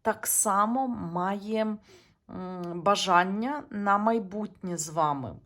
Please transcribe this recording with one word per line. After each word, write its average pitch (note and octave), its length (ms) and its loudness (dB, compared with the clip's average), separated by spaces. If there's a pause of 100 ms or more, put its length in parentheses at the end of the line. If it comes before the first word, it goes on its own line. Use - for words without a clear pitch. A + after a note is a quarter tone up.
так G#3+ 260 -2
само A3+ 600 2
має, G#3 880 -2 (520)
м, F3+ 520 -8
бажання G3 880 2
на G3+ 280 2
майбутнє G#3 800 -2
з D#3 120 -6
вами. D3 460 0 (100)